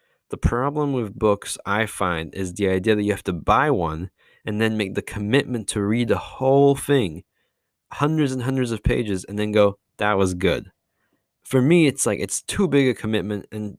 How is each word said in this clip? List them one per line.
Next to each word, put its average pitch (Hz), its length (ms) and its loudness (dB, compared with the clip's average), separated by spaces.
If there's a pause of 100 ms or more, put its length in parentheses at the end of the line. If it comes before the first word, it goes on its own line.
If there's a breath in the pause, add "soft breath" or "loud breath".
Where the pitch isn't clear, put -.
(300)
The - 60 -6
problem 143 560 0
with 107 260 -4
books, 104 480 0
I 107 200 0
find, 85 460 -4
is 92 220 -6
the 98 140 0
idea 95 260 2
that 104 80 0
you 101 100 0
have 98 120 -6
to 95 80 -2
buy 113 400 2
one 85 380 -2 (380 soft breath)
and 107 140 0
then 110 160 2
make 98 160 -2
the 101 80 -2
commitment 110 680 -2
to 107 140 -2
read 113 260 0
the 104 80 2
whole 139 580 2
thing, 113 480 -2 (720)
hundreds 147 400 0
and 131 100 -4
hundreds 127 300 -2
of 107 100 -6
pages, 107 440 0
and 101 120 -6
then 107 140 -2
go, 104 260 4 (200)
"That 104 180 2
was 92 160 2
good." 90 400 0 (720)
For 131 160 2
me, 160 260 6
it's 143 200 0
like, 107 120 0
it's - 220 -6
too - 260 -2
big 143 220 4
a 120 60 2
commitment 104 580 -4
and 107 260 -8